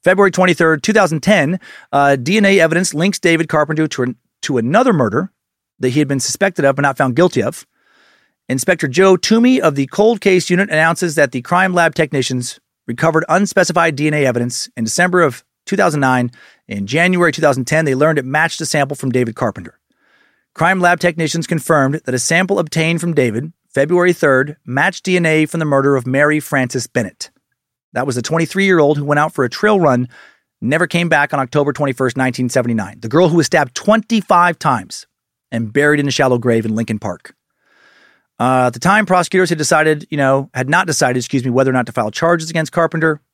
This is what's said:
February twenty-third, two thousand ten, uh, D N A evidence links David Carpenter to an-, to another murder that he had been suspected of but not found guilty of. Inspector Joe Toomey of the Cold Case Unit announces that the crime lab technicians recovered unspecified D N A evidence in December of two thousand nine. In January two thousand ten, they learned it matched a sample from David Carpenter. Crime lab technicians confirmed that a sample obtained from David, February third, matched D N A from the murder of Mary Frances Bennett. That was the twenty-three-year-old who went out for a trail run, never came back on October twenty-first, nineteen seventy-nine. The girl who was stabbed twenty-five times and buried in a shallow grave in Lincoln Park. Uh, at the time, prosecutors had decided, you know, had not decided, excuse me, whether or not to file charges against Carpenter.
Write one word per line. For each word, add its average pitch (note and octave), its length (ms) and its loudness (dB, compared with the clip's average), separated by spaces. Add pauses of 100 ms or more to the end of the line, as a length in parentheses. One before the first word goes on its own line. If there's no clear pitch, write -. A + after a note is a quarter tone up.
February F#3+ 260 4
twenty-third, E3+ 520 0
two A3 100 -2
thousand G3 280 2
ten, F3+ 380 0 (320)
uh, C#3 260 4
D C#3+ 200 -2
N G#3+ 80 4
A G3 160 4
evidence E3 320 2
links E3+ 260 -2
David E3 300 0
Carpenter D#3 400 0
to - 140 -4
an-, B2 140 -4 (260)
to C3 160 -2
another G3+ 340 2
murder C#3 400 0 (480)
that B2+ 100 0
he C#3 100 0
had C#3+ 80 0
been C3+ 120 -2
suspected F#3 440 -2
of C#3 100 4
but C#3+ 80 -4
not C3+ 140 0
found C3 180 0
guilty C#3 260 2
of. - 260 -6 (840)
Inspector D#3 400 -2
Joe F#3 280 4
Toomey A#3+ 440 2
of D3+ 160 0
the C#3 100 -2
Cold G#3+ 340 0
Case F#3 300 0
Unit F#3 200 0
announces D#3+ 440 0
that C#3+ 160 2
the B2+ 120 -6
crime F#3 300 0
lab E3+ 220 0
technicians C3+ 640 -4 (300)
recovered D#3 400 0
unspecified E3+ 680 0
D D3 140 -2
N D3 60 -2
A D3 120 2
evidence A#2+ 500 -4
in A#2+ 60 -6
December F3 400 0
of C3+ 220 -2 (220)
two G3 100 -4
thousand E3+ 240 0
nine. B2+ 320 0 (340)
In G2+ 220 -8
January F3 420 2
two D#3 120 -4
thousand C3 240 0
ten, D#3+ 180 0
they C3+ 100 0
learned D3 240 2
it B2+ 60 -4
matched D3+ 360 -2
a D#3 60 -6
sample C#3+ 300 -2
from C3+ 140 -4
David A#2 260 -2
Carpenter. G2 420 -6 (760)
Crime F3+ 260 0
lab F3 180 2
technicians E3 480 -2
confirmed D3+ 580 0
that B2 100 -4
a B2+ 40 0
sample F3+ 400 0
obtained E3 420 -2
from E3+ 140 -4
David, C3 380 -2 (160)
February F3 440 0
third, C#3+ 520 0
matched C#3+ 400 -4
D F#3 120 0
N F3 100 0
A D#3 200 2
from E3 140 -6
the D#3 60 -2
murder C#3 280 2
of B2 120 -2
Mary D3 340 0
Frances C3 480 -4
Bennett. - 420 -6 (600)
That B2+ 140 -4
was B2+ 100 -4
the C#3+ 60 -4
twenty-three-year-old E3 760 0
who C#3+ 60 -4
went D3 160 0
out D#3 120 0
for C3+ 120 0
a B2 60 -2
trail G#3 280 0
run, B2 300 2 (520)
never D3+ 260 0
came E3+ 220 -2
back D3 240 0
on C#3+ 80 -2
October C#3+ 320 0
twenty-first, C3 440 -2
nineteen B2+ 320 -2
seventy-nine. A#2 520 -2
The A2+ 80 -10
girl D#3+ 200 2
who E3 80 2
was D3+ 100 2
stabbed C#3+ 280 -2
twenty-five G3+ 840 0
times A2+ 480 -4 (440)
and A2+ 220 -6
buried D3 280 2
in C#3+ 80 -2
a - 20 -2
shallow C3 260 2
grave A#2 300 0
in A2 80 -2
Lincoln A2 240 -4
Park. - 360 -10 (1040)
Uh, B2+ 280 2
at A#2+ 80 -2
the B2 40 -12
time, G3+ 280 2
prosecutors F#3 420 2
had E3+ 100 -2
decided, D#3 520 0
you D#3 60 -6
know, C3+ 360 0
had C3 160 -6
not F3+ 180 2
decided, B2+ 300 0
excuse B2 260 -2
me, B2+ 80 -4
whether C3 200 2
or - 20 -2
not B2+ 140 0
to A2+ 60 -16
file G#2+ 180 -4
charges E3 400 -2
against D#3+ 200 -4
Carpenter. D#3+ 520 -2 (120)